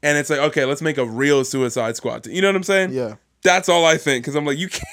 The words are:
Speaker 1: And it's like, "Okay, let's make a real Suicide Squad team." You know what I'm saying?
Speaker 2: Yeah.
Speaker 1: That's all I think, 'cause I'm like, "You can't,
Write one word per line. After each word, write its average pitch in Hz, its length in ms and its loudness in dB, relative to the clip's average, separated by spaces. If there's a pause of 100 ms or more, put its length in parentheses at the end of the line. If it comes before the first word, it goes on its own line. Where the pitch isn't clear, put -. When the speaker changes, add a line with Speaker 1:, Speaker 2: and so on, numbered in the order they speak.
Speaker 1:
And 147 160 2
it's 147 100 -2
like, 147 120 0
"Okay, 147 260 2
let's 143 160 -2
make 156 160 -2
a 131 80 2
real 135 380 2
Suicide 123 520 -2
Squad 117 280 -8
team." - 100 -12
You 180 80 0
know 196 60 4
what 196 80 2
I'm 185 80 -2
saying? 190 280 0
Speaker 2:
Yeah. 120 220 -4 (280)
Speaker 1:
That's 185 280 2
all 170 160 6
I 160 100 6
think, 135 280 -2
'cause 139 100 -6
I'm 147 100 -2
like, 143 140 -2
"You 185 100 -6
can't, - 240 -10